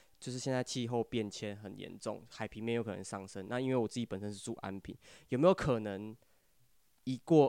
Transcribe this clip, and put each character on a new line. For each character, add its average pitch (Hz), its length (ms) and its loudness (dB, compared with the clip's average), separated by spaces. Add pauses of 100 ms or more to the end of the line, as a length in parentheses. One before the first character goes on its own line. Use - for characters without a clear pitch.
(200)
就 131 100 -8
是 127 80 -4
现 131 140 -2
在 127 100 2
气 123 260 -2
候 117 140 2
变 110 280 -2
迁 104 260 -6
很 104 220 -12
严 92 200 -10
重， 107 300 -6
海 - 180 -8
平 107 160 -10
面 117 120 0
有 117 100 0
可 104 100 -4
能 95 80 -6
上 98 240 -8
升， 95 220 -10
那 120 100 -2
因 131 120 0
为 131 60 4
我 113 120 4
自 - 60 -12
己 120 100 -2
本 98 160 -6
身 104 100 -4
是 101 80 -8
住 113 220 -6
安 98 180 -6
平， - 160 -10 (360)
有 123 80 2
没 165 100 8
有 190 60 8
可 123 260 2
能 107 340 -6 (920)
一 127 120 -2
过 151 320 8